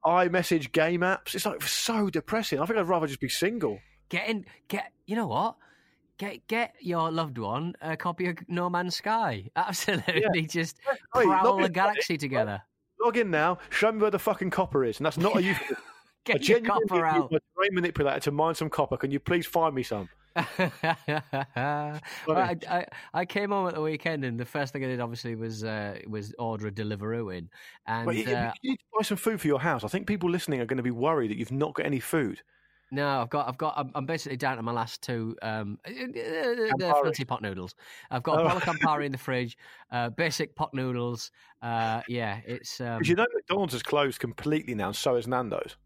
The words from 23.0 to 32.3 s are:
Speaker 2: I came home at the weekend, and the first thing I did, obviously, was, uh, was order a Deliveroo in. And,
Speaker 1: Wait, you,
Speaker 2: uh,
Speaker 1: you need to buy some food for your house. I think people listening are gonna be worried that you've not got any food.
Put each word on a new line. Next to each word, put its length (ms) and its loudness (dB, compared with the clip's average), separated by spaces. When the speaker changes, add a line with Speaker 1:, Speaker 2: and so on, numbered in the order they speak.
Speaker 2:
I 120 0
came 260 -2
home 160 2
at 80 -2
the 60 -2
weekend, 440 -2
and 140 -2
the 60 -4
first 280 -4
thing 100 -4
I 40 -2
did, 120 -2
obviously, 360 -4
was, 280 -6
uh, 440 -4
was 320 -8
order 280 -4
a 40 -4
Deliveroo 640 -4
in. 140 -10
And, 220 -2
Speaker 1:
Wait, 200 0
you, 80 0
Speaker 2:
uh, 160 0
Speaker 1:
you 100 -2
need 60 -2
to 80 -18
buy 60 4
some 140 0
food 240 0
for 60 0
your 120 4
house. 240 0
I 40 -4
think 200 -4
people 220 0
listening 320 0
are 40 0
gonna 180 -2
be 80 0
worried 400 2
that 60 -4
you've 140 -4
not 220 0
got 120 -2
any 140 0
food. 420 -2